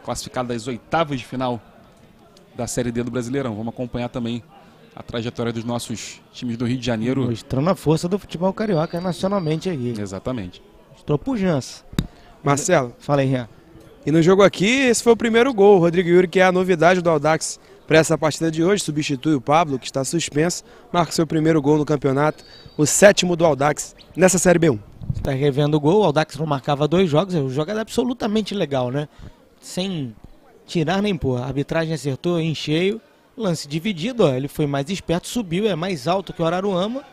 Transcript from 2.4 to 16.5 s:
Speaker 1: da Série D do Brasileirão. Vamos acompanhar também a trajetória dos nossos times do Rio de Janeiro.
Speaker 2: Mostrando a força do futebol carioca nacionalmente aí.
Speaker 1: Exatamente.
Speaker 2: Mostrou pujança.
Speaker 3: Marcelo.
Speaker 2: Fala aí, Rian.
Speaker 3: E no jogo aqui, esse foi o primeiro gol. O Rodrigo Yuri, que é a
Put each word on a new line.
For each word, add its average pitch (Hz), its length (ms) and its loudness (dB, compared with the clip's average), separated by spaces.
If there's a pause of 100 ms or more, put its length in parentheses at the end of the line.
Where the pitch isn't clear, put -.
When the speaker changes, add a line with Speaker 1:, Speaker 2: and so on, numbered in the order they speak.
Speaker 1:
da 120 100 -6
Série 120 260 -4
D 120 120 -4
do 120 80 -6
Brasileirão. 123 420 -4
Vamos 113 180 -8
acompanhar 120 380 -8
também 117 320 -6 (540)
a - 80 -18
trajetória 117 500 -6
dos 113 100 -6
nossos 120 580 -8 (120)
times 117 240 -6
do 123 80 -4
Rio 127 140 -2
de 117 60 -10
Janeiro. 123 400 -2
Speaker 2:
Mostrando 127 440 -2
a 185 60 2
força 160 320 0
do 190 100 -2
futebol 185 340 -4
carioca 175 480 -2
nacionalmente 180 720 -2
aí. 123 300 -4
Speaker 1:
Exatamente. 98 640 -8 (300)
Speaker 2:
Mostrou - 260 -2
pujança. 190 640 -2 (600)
Speaker 3:
Marcelo. 143 540 2
Speaker 2:
Fala 143 240 0
aí, 135 60 2
Rian. 127 200 -2 (560)
Speaker 3:
E - 80 -2
no 160 120 6
jogo 190 180 6
aqui, 185 240 4
esse 247 380 2
foi 233 100 6
o 220 40 4
primeiro 233 360 2
gol. 202 220 8
O 185 40 6
Rodrigo 170 300 2
Yuri, 180 180 6
que 185 120 0
é 185 60 6
a 185 60 4